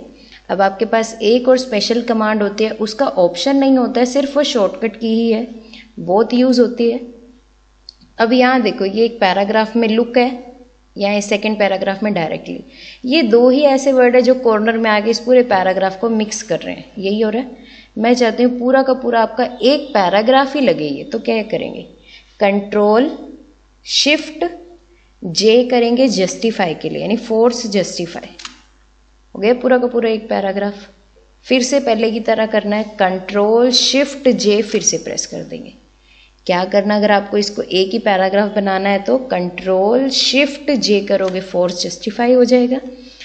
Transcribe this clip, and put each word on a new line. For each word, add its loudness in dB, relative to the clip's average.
अब -2
आपके 0
पास -2
एक 2
और 6
special -2
command 0
होती -2
है, -2
उसका -4
option 2
नहीं 4
होता 0
है, 2
सिर्फ 0
वो 4
shortcut -2
की -4
ही 2
है, 0
both 2
use 4
होती 2
है। -4
अब 2
यहाँ 4
देखो, -2
ये 0
एक -2
paragraph 0
में 2
look 0
है, 2
यहाँ -2
इस -4
second -2
paragraph 0
में 0
directly, -6
ये 2
दो 6
ही 4
ऐसे 4
word 4
है 6
जो 6
corner 0
में 0
आके 2
इस -2
पूरे 4
paragraph 0
को 0
mix -4
कर -4
रहे -10
हैं, -18
यही -2
हो 0
रहा -2
है। -16
मैं 2
चाहती 0
हूँ 2
पूरा 2
का 0
पूरा -2
आपका 0
एक 2
पैराग्राफ 2
ही -2
लगे 0
ये, -6
तो -6
क्या -2
करेंगे? -8
Control 2
shift -2
J 4
करेंगे 2
justify -2
के -8
लिए, -8
यानी -2
force 0
justify। -6
हो -10
गया 4
पूरा 2
का -2
पूरा -2
एक -4
पैराग्राफ। -4
फिर 4
से 0
पहले -2
की -6
तरह -2
करना -2
है, -4
Control 0
shift 0
जे 2
फिर -2
से -2
press -8
कर -12
देंगे। -14
क्या 0
करना, 0
अगर 2
आपको 0
इसको -4
एक 0
ही -2
पैराग्राफ 0
बनाना -2
है 0
तो 0
Control 0
shift 0
जे 0
करोगे, -2
force -2
justify -2
हो 6
जाएगा। 2